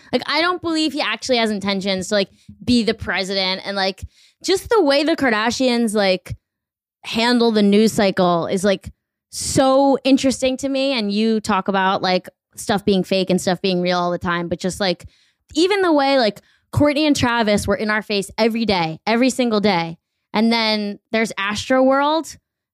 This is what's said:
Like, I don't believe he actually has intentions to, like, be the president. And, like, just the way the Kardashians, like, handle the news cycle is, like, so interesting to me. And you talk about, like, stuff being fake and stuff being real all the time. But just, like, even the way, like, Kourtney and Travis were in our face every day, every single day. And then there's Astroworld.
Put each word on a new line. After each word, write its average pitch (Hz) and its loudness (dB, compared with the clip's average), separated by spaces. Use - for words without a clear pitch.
Like, 254 2
I 294 -2
don't 359 -2
believe 311 -2
he 294 -6
actually 233 -2
has 226 0
intentions 196 -4
to, 214 -2
like, 196 0
be 240 2
the 220 0
president. 190 -4
And, 202 -6
like, 190 -4
just - -2
the 440 4
way 285 2
the 320 0
Kardashians, 233 0
like, 190 0
handle 233 2
the 214 4
news 208 4
cycle 180 2
is, 185 -4
like, 196 0
so 269 2
interesting 262 2
to 277 -6
me. 269 -2
And 214 -2
you 220 0
talk 196 -2
about, 190 0
like, 185 -2
stuff - -4
being 190 2
fake 190 -2
and 180 2
stuff 180 -2
being 185 -2
real 180 0
all 175 -2
the 175 -4
time. 175 -4
But 170 -6
just, 185 -6
like, 185 -4
even 381 2
the 349 2
way, 277 2
like, 214 0
Kourtney 294 2
and 285 2
Travis 226 0
were 196 0
in 214 -4
our 214 -2
face 202 -6
every 226 0
day, 170 -2
every 233 2
single 233 0
day. 170 -2
And 226 2
then 214 -2
there's 220 -2
Astroworld. 262 0